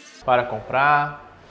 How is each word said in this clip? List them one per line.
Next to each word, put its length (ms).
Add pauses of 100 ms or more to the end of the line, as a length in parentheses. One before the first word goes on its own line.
(240)
para 200
comprar, 920 (120)